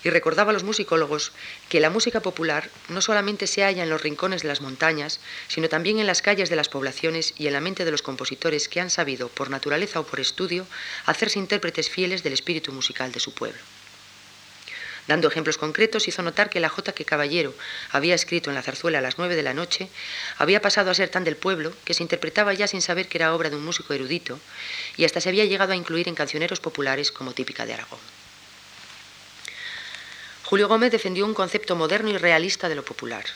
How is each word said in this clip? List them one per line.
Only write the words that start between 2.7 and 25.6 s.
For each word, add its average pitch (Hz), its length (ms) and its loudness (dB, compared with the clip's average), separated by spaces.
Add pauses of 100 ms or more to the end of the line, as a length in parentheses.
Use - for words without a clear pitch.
no 180 120 -2
solamente 202 460 0
se 196 160 2
halla 196 180 2
en 165 80 0
los 156 140 0
rincones 160 400 -2
de 156 40 -2
las 143 140 -2
montañas, 147 580 -2 (280)
sino 160 200 0
también 180 300 2
en 214 80 2
las 185 160 2
calles 190 300 2
de 170 40 2
las 151 140 0
poblaciones 156 680 -2
y 151 80 0
en 143 60 0
la 143 80 0
mente 180 240 -2
de 165 40 0
los 151 140 0
compositores 139 680 -2
que 175 120 -2
han 180 100 -2
sabido, 127 380 -2
por 135 200 -4
naturaleza 147 500 -2
o 151 60 -2
por - 140 -6
estudio, 180 480 -2 (400)
hacerse 208 320 2
intérpretes 180 500 0
fieles 185 320 -2
del 143 120 -2
espíritu 156 380 -2
musical 131 400 -4
de 120 80 -8
su - 140 -4
pueblo. 110 260 -6 (1500)
Dando 156 200 4
ejemplos 156 300 2
concretos, 208 500 2
hizo 180 160 -4
notar 202 260 2
que 180 100 -2
la 160 100 2
jota - 240 -4
que 151 120 -6
Caballero 147 480 0 (380)
había 160 240 4
escrito 170 340 0
en 139 60 -2
la 127 80 -4
zarzuela 147 360 0
a - 20 0
las 127 180 -2
nueve 175 160 0
de 156 80 2
la 135 100 0
noche 175 340 -4 (500)
había 196 240 6
pasado 202 280 4
a 180 60 4
ser 190 140 2
tan 185 140 0
del 160 120 2
pueblo 170 380 -2 (100)
que 170 100 -2
se 165 80 0
interpretaba 170 520 2
ya 202 140 2
sin 196 140 -2
saber 180 260 0
que 170 120 -4
era 165 160 4
obra 160 160 0
de 147 40 -6
un 147 100 -6
músico 160 280 -4
erudito 131 460 -4 (580)
y 165 80 6
hasta 165 160 2
se 185 80 0
había 202 160 6
llegado 190 280 4